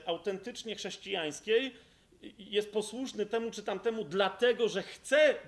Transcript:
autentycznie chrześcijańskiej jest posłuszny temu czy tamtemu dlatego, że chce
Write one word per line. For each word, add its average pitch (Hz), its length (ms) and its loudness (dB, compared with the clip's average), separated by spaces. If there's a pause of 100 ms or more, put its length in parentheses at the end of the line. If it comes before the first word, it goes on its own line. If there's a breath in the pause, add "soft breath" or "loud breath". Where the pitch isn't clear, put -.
autentycznie 202 680 -6
chrześcijańskiej 196 1000 -2 (640 loud breath)
jest 202 340 -2
posłuszny 214 540 -4
temu 233 240 -2
czy 208 120 -10
tamtemu 220 420 -2
dlatego, 202 640 2
że 175 140 -2
chce 285 520 4 (140)